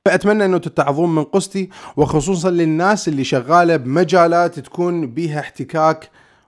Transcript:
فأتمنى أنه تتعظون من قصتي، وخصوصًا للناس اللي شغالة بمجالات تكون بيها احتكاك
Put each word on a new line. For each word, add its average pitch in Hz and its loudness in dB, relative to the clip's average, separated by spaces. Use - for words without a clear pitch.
فأتمنى 202 2
أنه 185 2
تتعظون 156 -2
من 156 0
قصتي، 190 -4
وخصوصًا 156 0
للناس 170 0
اللي 139 -2
شغالة 160 2
بمجالات 170 2
تكون 170 -4
بيها 151 -6
احتكاك 160 -2